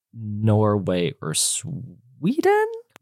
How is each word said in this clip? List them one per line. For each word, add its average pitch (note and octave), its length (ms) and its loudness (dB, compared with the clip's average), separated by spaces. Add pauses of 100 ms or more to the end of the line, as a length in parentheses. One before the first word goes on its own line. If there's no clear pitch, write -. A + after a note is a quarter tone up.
(140)
Norway G#2 1080 2
or - 140 -4
Sweden, - 1300 -2 (340)